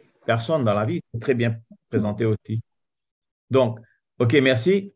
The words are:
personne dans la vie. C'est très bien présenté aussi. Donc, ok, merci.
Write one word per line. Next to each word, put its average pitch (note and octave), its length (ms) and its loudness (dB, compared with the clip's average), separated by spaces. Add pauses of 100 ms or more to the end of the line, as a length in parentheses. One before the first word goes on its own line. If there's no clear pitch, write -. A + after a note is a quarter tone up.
(240)
personne A#2 400 0
dans G#2+ 100 2
la G#2 120 -2
vie. A2+ 140 -4 (120)
C'est A#2 80 -8
très B2+ 140 0
bien A#2 220 0 (340)
présenté G#2+ 340 -2
aussi. A2 380 -2 (880)
Donc, A#2+ 280 2 (400)
ok, A#2 140 2 (100)
merci. C3+ 540 0